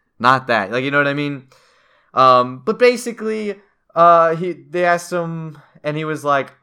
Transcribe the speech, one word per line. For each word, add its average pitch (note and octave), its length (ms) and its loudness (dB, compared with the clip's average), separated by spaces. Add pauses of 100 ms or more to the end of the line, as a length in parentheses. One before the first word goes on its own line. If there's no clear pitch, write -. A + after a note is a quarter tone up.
(180)
not B2+ 300 4
that." G#2+ 240 2
Like, B2+ 140 -2
you C#3 60 -4
know C#3+ 80 2
what C#3+ 100 4
I C#3 40 0
mean? C#3+ 360 -6 (640)
Um, B2+ 500 -2
but G#3+ 160 -6
basically, A3 800 -4 (360)
uh, E3 420 6
he, F3 160 -6
they D3 320 -4
asked F3 260 0
him, E3 460 -6 (260)
and D3+ 140 -4
he D#3 80 -4
was D3+ 180 -6
like, C#3 400 -2